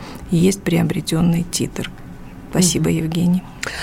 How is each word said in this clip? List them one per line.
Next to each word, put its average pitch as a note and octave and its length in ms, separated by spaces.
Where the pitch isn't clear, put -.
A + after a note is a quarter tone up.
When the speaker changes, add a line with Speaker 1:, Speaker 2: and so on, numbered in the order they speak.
Speaker 1:
есть F#3 320
приобретенный E3+ 880
титр. - 400
Спасибо, E3+ 400
Speaker 2:
Мгм. E3 80
Speaker 1:
Евгений. E3+ 440